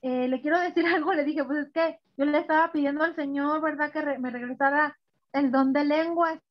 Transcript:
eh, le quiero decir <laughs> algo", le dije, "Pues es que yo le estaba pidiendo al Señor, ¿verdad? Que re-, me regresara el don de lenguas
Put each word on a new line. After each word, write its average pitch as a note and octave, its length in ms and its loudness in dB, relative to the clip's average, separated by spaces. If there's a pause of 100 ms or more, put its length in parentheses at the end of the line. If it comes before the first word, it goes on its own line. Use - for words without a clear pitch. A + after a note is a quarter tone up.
eh, B3+ 260 -2
le B3+ 140 -2
quiero D4+ 180 2
decir F4 260 0
<laughs> E4+ 200 0
algo", F#4+ 80 0
le D4+ 100 0
dije, D4+ 200 -2
"Pues C#4+ 240 -4
es - 40 -20
que E4 280 -2 (180)
yo C#4 80 0
le D4 140 2
estaba D#4 320 2
pidiendo D4 320 0
al E4 120 -2
Señor, C#4+ 460 -2
¿verdad? D4+ 300 -2
Que D#4 100 -4
re-, C#4+ 180 -4
me B3+ 120 -6
regresara C#4 680 0 (340)
el C#4 200 0
don C4+ 220 4
de C#4+ 120 2
lenguas D#4+ 540 0 (120)